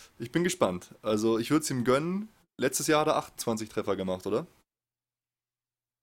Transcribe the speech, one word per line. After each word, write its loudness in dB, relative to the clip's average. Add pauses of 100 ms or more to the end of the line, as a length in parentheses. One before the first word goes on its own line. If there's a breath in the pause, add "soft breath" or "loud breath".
(180 loud breath)
Ich -10
bin 0
gespannt. -2
Also, 2
ich -2
würd's 2
ihm -2
gönnen, 0 (300)
letztes 0
Jahr 4
hat 2
er 2
achtundzwanzig -4
Treffer -2
gemacht, -4
oder? 0 (1600)